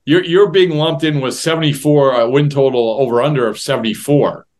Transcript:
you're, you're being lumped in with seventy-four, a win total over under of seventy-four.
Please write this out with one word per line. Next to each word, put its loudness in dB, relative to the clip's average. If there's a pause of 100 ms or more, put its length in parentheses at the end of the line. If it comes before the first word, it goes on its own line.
you're, 2
you're 2
being 2
lumped -2
in 0
with -4
seventy-four, 0
a 2
win 2
total 0
over 0
under 0
of -8
seventy-four. -2 (140)